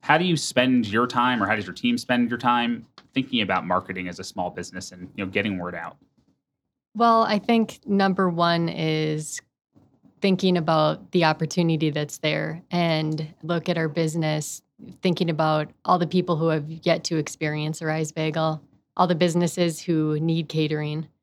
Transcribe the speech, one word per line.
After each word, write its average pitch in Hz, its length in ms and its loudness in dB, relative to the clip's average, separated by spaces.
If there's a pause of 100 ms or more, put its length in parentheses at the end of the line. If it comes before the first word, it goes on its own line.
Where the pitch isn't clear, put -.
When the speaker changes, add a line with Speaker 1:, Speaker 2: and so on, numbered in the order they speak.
Speaker 1:
How 151 140 4
do 175 60 2
you 175 140 2
spend 127 500 2
your 113 180 2
time, 120 380 0
or 95 40 0
how 110 100 2
does 101 80 -6
your - 100 -12
team 120 220 0
spend 120 320 0
your 120 100 -4
time 120 460 0 (280)
thinking 127 280 -2
about 92 240 0
marketing 90 420 -4
as 90 120 -12
a 92 40 -10
small 90 260 -6
business 90 440 -12
and, 90 220 -16
you 101 100 -6
know, 92 40 -8
getting 101 280 -2
word 87 180 -6
out? 85 220 -12 (1000)
Speaker 2:
Well, 226 280 4
I 214 160 0
think 226 460 2
number 196 440 2
one 170 400 2
is 156 720 -2 (800)
thinking 190 340 2
about 156 560 0
the 170 140 4
opportunity 160 640 2
that's 147 300 -6
there 156 420 -2 (100)
and 156 640 -2 (100)
look 165 240 -2
at 175 100 0
our 160 120 0
business, 156 720 -2 (400)
thinking 170 280 0
about 156 400 0 (140)
all 180 160 4
the 165 80 0
people 175 300 0
who 165 100 0
have 156 220 0
yet 165 340 0
to 165 140 -2
experience 151 640 -4
a 165 40 -6
Rise 156 280 -2
Bagel, 160 480 -2 (340)
all 185 100 4
the 175 100 2
businesses 170 680 2
who 156 400 0
need 165 260 0
catering. 151 600 -2 (140)